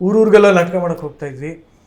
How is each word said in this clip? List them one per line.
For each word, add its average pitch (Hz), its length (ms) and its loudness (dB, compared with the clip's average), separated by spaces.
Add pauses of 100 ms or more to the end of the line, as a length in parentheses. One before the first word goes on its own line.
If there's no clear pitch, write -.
ಊರೂರಿಗೆಲ್ಲ 208 500 4
ನಾಟಕ 180 240 0
ಮಾಡಕ್ 175 240 -6
ಹೋಗ್ತಾ 147 260 -14
ಇದ್ವಿ. 143 400 -14 (220)